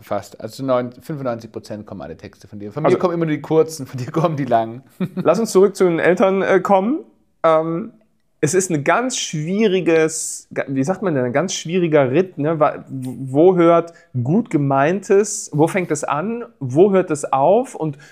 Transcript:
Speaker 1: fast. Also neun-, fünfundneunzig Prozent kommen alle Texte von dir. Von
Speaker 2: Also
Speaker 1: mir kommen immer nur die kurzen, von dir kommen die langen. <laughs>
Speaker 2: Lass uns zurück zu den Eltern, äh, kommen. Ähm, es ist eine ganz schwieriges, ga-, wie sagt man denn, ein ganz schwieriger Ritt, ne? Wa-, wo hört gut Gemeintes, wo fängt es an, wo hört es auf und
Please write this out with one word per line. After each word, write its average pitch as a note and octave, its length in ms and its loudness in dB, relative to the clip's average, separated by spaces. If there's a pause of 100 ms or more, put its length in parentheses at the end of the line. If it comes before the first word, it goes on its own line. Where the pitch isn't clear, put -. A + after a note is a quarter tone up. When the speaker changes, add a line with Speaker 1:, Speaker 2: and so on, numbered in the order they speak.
Speaker 1:
fast. - 400 -8
Also A2+ 220 -12
neun-, B2 380 -2
fünfundneunzig A#2+ 500 -8
Prozent G#2 340 -12
kommen G2 160 -14
alle D#2+ 160 -12
Texte - 300 -20
von G#2+ 120 -18
dir. G2+ 120 -12
Von D3 140 -4
Speaker 2:
Also F3+ 100 4
Speaker 1:
mir F3+ 40 -4
kommen F3 140 0
immer E3+ 120 -2
nur D3+ 100 -2
die D3 60 -10
kurzen, D#3+ 440 0
von B2+ 140 -12
dir B2 120 -10
kommen D#3+ 260 0
die C#3+ 80 -4
langen. A#2 380 -2 (160)
<laughs> - 160 -6
Speaker 2:
Lass F3 240 2
uns A3+ 120 -2
zurück G3 240 4
zu - 80 0
den E3+ 160 2
Eltern, F#3+ 420 2
äh, F3+ 200 2
kommen. G3+ 380 2 (440)
Ähm, E3 480 0 (480)
es D3+ 140 0
ist F#3 180 0
eine D3+ 120 0
ganz A3+ 340 0
schwieriges, E3 1400 0
ga-, - 160 -4
wie C3+ 140 -2
sagt F#3 180 -4
man F#3 120 -2
denn, B2+ 120 0
ein B2 80 -4
ganz E3 200 0
schwieriger D#3 560 2
Ritt, F3+ 280 0
ne? D#3 220 -2
Wa-, - 300 0
wo C3 680 2
hört E3+ 340 4 (320)
gut E3+ 260 0
Gemeintes, E3 1040 0
wo D#3 140 4
fängt F3 240 -4
es D3 140 -4
an, A3 400 -6 (160)
wo D3 320 4
hört F#3 180 0
es - 220 -4
auf F3+ 420 2
und D#3 220 -6 (140)